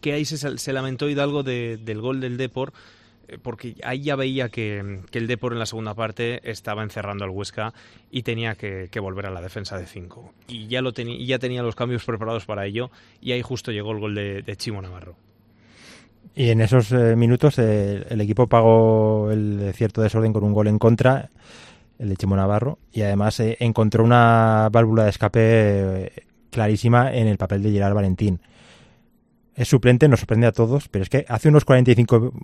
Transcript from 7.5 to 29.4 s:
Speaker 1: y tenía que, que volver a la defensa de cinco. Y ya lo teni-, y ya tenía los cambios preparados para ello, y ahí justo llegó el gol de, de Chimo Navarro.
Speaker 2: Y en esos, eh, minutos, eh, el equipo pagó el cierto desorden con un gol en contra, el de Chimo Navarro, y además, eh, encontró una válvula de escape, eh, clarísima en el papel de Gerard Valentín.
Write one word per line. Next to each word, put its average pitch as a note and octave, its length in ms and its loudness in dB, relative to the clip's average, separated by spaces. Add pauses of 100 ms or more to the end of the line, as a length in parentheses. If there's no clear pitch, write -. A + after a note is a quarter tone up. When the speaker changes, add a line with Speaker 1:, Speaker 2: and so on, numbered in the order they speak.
Speaker 1:
y B2 100 -8
tenía A2+ 320 -6
que, F#2+ 380 -10
que A2+ 80 -8
volver G2 260 -8
a F#2+ 60 -10
la F2+ 100 -12
defensa G2 380 -12
de F2+ 80 -14
cinco. - 440 -20 (160)
Y A2 200 -16
ya B2 160 -4
lo B2 100 -4
teni-, A#2+ 260 -10
y B2+ 60 -10
ya B2+ 140 -2
tenía B2 240 -6
los A2+ 100 -4
cambios B2 320 -6
preparados A2+ 400 -6
para G2+ 220 -8
ello, A#2 240 -8 (280)
y B2 120 -8
ahí B2 100 -4
justo A#2 300 -10
llegó G#2 220 -6
el G#2+ 60 -6
gol G#2 140 -6
de, G2+ 300 -8
de G#2 140 -12
Chimo G#2 220 -10
Navarro. F2+ 360 -18 (1200)
Speaker 2:
Y B2 140 0
en A2+ 120 4
esos, A2 300 2
eh, A#2 240 2
minutos, A#2+ 420 4
eh, G#2 520 0
el A2 120 -4
equipo G#2+ 260 2
pagó A2 840 4
el G#2 440 -2
cierto A2 280 -2
desorden A2 300 2
con G#2 100 0
un G#2 100 2
gol G#2+ 140 2
en G#2+ 120 2
contra, B2+ 520 2 (680)
el G#2 100 -6
de F#2+ 80 -2
Chimo G2 180 0
Navarro, G#2 440 0 (120)
y A2+ 120 -4
además, G2+ 360 0
eh, A2+ 200 -2
encontró A2+ 440 2
una A2+ 680 6
válvula A2+ 320 4
de G#2 80 4
escape, A2 320 0
eh, G2 680 2 (380)
clarísima A#2 640 2
en A#2 140 2
el G#2 100 2
papel G2 240 -2
de G#2+ 100 0
Gerard G2+ 220 2
Valentín. G2 460 0 (1160)